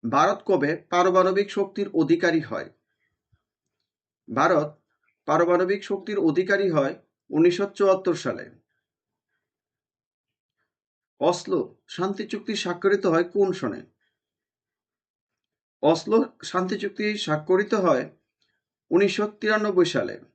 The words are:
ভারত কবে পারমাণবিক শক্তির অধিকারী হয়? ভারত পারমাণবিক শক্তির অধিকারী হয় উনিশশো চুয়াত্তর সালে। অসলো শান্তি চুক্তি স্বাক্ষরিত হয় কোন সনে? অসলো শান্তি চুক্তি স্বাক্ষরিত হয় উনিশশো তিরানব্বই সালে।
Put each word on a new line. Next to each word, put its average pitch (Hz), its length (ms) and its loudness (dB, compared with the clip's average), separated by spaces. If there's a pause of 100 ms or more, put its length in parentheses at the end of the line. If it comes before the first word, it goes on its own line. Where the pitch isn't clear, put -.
(120)
ভারত 170 340 0
কবে 160 300 0
পারমাণবিক 185 720 2
শক্তির 196 440 -4
অধিকারী 165 460 2
হয়? 104 300 -10 (1600)
ভারত 151 340 2 (560)
পারমাণবিক 175 600 2
শক্তির 196 340 -4
অধিকারী 185 520 2
হয় 147 240 0 (360)
উনিশশো 175 400 2
চুয়াত্তর 190 440 2
সালে। 127 300 -6 (2750)
অসলো 175 560 -2 (120)
শান্তি 190 380 -6
চুক্তি 208 300 -8
স্বাক্ষরিত 196 500 -2
হয় 170 180 2
কোন 190 280 0
সনে? 127 280 -6 (2000)
অসলো 165 360 2 (260)
শান্তি 185 340 -4
চুক্তি 208 400 -6
স্বাক্ষরিত 185 560 0
হয় 160 360 0 (800)
উনিশশো 196 340 2 (160)
তিরানব্বই 208 440 2
সালে। 117 360 -4 (140)